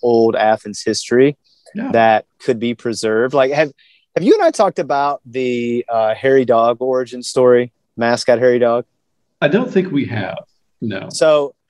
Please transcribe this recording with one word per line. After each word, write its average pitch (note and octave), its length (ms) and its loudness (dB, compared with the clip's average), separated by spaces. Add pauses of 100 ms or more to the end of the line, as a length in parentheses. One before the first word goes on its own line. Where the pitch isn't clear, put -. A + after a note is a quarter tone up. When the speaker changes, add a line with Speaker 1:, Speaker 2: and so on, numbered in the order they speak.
Speaker 1:
old A2+ 320 2
Athens G#2+ 480 -2
history B2+ 540 0 (360)
Speaker 2:
Yeah. A#3+ 200 -8
Speaker 1:
that A2+ 320 2 (120)
could A#2+ 220 -4
be A#2+ 160 -4
preserved. A2+ 580 -4
Like, C3+ 180 2
have, D3 200 0 (440)
have E3 80 -2
you C4 100 4
and G#4 100 2
I E4 80 2
talked F#3+ 260 0
about C#3+ 480 -2
the, A#2+ 640 -4
uh, A2+ 240 0
Harry C3+ 320 2
Dog A#2 360 2
origin B2+ 420 -4
story, B2 480 2 (260)
mascot A#2+ 400 0
Harry B2 220 2
Dog? A#2+ 260 0 (560)
Speaker 2:
I D#3 60 0
don't A3 240 0
think F#3 200 -2
we C#3 140 -2
have. G2+ 380 -8 (380)
No. G2+ 300 -8
Speaker 1:
So D3+ 440 0 (140)